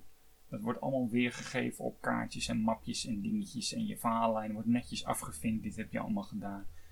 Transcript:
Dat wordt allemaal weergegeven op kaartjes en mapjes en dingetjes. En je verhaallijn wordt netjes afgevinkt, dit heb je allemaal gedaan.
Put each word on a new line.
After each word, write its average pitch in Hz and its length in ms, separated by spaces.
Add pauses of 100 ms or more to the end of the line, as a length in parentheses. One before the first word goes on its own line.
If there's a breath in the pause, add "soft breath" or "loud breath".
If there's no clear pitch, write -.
(500)
Dat 104 120
wordt 117 200
allemaal 131 280
weergegeven 120 760
op 120 160
kaartjes 117 460
en 120 140
mapjes 113 440
en 107 160
dingetjes. 104 520
En 113 120
je 101 120
verhaallijn 113 560
wordt 110 140
netjes 120 380
afgevinkt, - 580
dit 107 120
heb 110 160
je 113 80
allemaal 104 240
gedaan. 101 420 (260 soft breath)